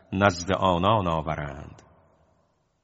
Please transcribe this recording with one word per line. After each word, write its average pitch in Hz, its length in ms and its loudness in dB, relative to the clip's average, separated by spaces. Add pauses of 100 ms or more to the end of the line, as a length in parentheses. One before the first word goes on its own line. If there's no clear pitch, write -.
(140)
نزد 95 380 2
آنان 92 560 2
آورند. 76 720 -6 (1040)